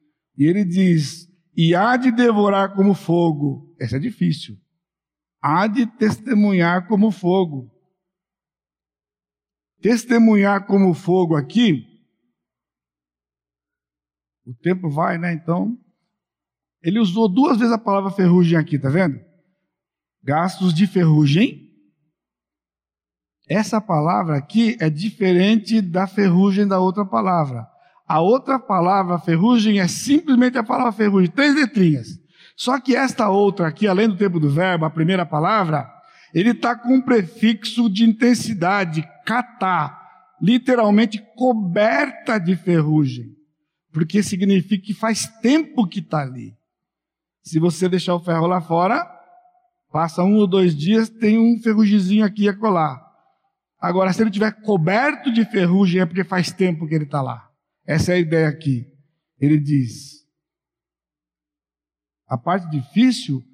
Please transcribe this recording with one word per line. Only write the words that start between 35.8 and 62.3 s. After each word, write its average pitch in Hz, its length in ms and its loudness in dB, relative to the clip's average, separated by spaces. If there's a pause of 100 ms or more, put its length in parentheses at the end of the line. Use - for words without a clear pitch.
ele 202 180 2
tá 240 240 -4
com 247 200 0
um 262 40 2
prefixo 233 880 0
de 202 160 0
intensidade, 196 1040 0 (160)
catá, 190 720 -4 (460)
literalmente 220 840 2 (120)
coberta 233 1000 -2
de 175 180 -2
ferrugem, 151 760 -2 (600)
porque 165 320 -2
significa 196 600 -2
que 208 80 -8
faz 220 340 -4 (140)
tempo 262 460 0
que 170 160 -10
tá 156 180 -6
ali. 123 320 -12 (920)
Se 160 160 -2
você 175 280 0
deixar 180 280 -2
o 170 40 -6
ferro 165 280 -2
lá 185 120 0
fora, 180 480 -2 (840)
passa 165 320 -2
um 202 120 2
ou 208 100 4
dois 180 300 2
dias, 214 320 0
tem 220 300 0
um 226 240 2
ferrugizinho 208 600 2
aqui 208 180 -4
e 202 60 2
acolá. 190 520 -2 (800)
Agora, 185 320 0
se 175 80 -2
ele 220 120 0
tiver 208 180 -2 (120)
coberto 220 680 -2
de 226 120 2
ferrugem, 185 560 2
é 180 60 0
porque 175 180 -6
faz 180 260 -4
tempo 170 380 -2
que 156 80 -4
ele 151 100 -4
tá 139 160 -6
lá. 123 260 -12 (380)
Essa 160 260 -2
é 180 40 2
a - 20 2
ideia 160 300 0
aqui. 135 360 -4 (540)
Ele 147 180 2
diz: 139 640 -4 (2000)
a 131 100 -8